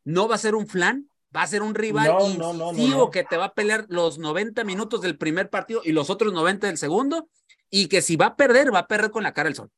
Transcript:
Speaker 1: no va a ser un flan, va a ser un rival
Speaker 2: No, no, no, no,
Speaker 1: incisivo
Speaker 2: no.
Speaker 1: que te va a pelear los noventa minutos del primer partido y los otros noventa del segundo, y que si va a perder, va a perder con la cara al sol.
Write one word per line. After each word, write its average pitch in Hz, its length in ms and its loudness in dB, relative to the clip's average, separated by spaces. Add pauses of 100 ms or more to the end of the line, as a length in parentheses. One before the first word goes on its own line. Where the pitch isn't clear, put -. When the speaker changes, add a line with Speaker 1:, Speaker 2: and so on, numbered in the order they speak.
Speaker 1:
no 180 240 0
va 226 80 0
a - 20 -6
ser 214 160 0
un 214 140 -2
flan, 208 420 0 (240)
va 160 80 0
a 180 60 0
ser 208 140 -2
un 214 120 -4
rival 214 360 2
Speaker 2:
No, 196 180 4
no, 170 240 -4
no, - 0 -
no, 165 180 -6
Speaker 1:
incisivo 247 360 2
Speaker 2:
no. - 40 -10
Speaker 1:
que 180 140 -2
te 175 120 -4
va 185 100 -2
a 196 80 -14
pelear 208 340 0
los 170 300 0
noventa 196 440 -4
minutos 214 400 -4
del 175 160 -4
primer 175 320 -2
partido 214 340 -4
y 165 60 0
los 151 200 0
otros 208 220 0
noventa 190 360 0
del 165 100 -4
segundo, 269 500 -2 (420)
y 196 180 0
que 180 140 4
si 165 120 0
va 165 120 4
a 247 100 -4
perder, 269 360 6
va 190 60 2
a 175 80 0
perder 214 240 0
con 214 140 -4
la 147 100 -4
cara 151 140 0
al 147 80 -4
sol. 104 220 -16